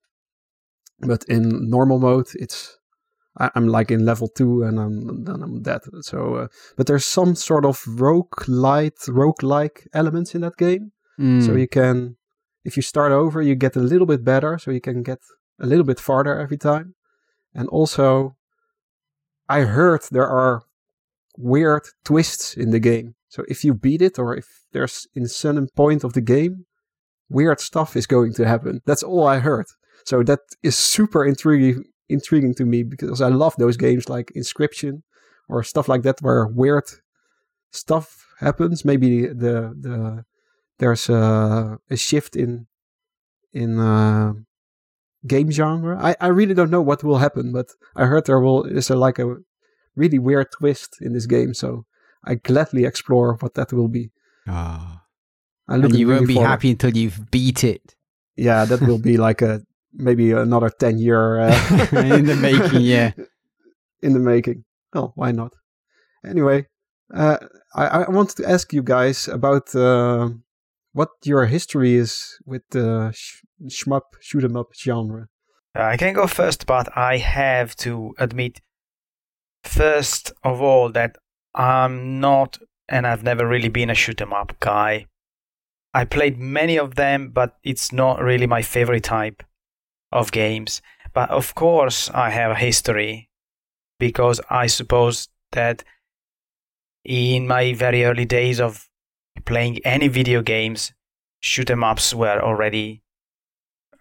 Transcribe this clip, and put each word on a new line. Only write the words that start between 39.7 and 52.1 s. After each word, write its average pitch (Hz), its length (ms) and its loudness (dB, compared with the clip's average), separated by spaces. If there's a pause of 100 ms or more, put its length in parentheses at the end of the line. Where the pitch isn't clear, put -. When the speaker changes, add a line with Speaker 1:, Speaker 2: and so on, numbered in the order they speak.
Speaker 1:
the, 113 460 -8 (540)
there's 117 280 0
a, 110 720 2 (140)
a 127 60 -4
shift - 380 -2
in, 120 300 -4 (880)
in, 113 260 -2
uh, 107 540 2 (920)
game 139 240 2
genre. 160 520 -2
I, 165 160 0
I 175 80 -2
really 190 280 4
don't 175 160 2
know 180 100 2
what 143 220 0
will 147 160 2
happen, 127 320 -2
but 123 160 -6 (280)
I 127 100 0
heard 151 200 2
there 135 140 4
will, 131 240 4
is - 260 -4
a, 131 60 2
like, 127 240 2
a 123 160 -2 (600)
really 147 220 2
weird 135 300 2 (100)
twist - 440 -2
in 120 120 -6
this 117 140 -4
game, 123 260 0
so 120 320 -8 (380)